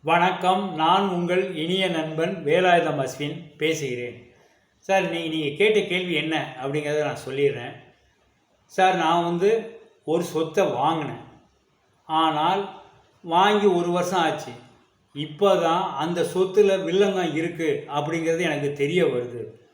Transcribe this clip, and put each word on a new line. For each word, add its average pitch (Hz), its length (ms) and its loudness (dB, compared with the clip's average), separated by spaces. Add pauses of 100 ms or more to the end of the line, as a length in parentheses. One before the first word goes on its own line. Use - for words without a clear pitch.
வணக்கம், 180 680 2
நான் 175 340 2
உங்கள் 180 460 -2
இனிய 180 340 -2
நண்பன் 165 560 -4
வேலாயுதம் 165 540 4
அஸ்வின் 147 580 -8
பேசுகிறேன். 131 760 -4 (460)
சார், 185 340 0
நீ-, 165 160 -4
நீங்க 151 280 -4
கேட்ட 214 240 4
கேள்வி 180 340 -2
என்ன 151 480 -4
அப்படிங்கிறத 147 420 -2
நான் 131 240 -8
சொல்லிடுறேன். 135 440 -2 (920)
சார், 185 320 2
நான் 170 280 2
வந்து 196 560 0 (240)
ஒரு 170 200 0
சொத்தை 160 420 0
வாங்கினேன். 139 540 -2 (840)
ஆனால் 160 600 0 (540)
வாங்கி 202 440 4
ஒரு 175 240 2
வருஷம் 175 300 0
ஆச்சு. 151 320 -2 (640)
இப்பதான் 170 680 2 (140)
அந்த 165 260 -2
சொத்துல 185 640 2
வில்லங்கம் 180 500 0
இருக்கு 156 540 -2
அப்படிங்கிறது 160 520 -2
எனக்கு 143 320 -2
தெரிய 151 320 2
வருது. 120 400 -2 (280)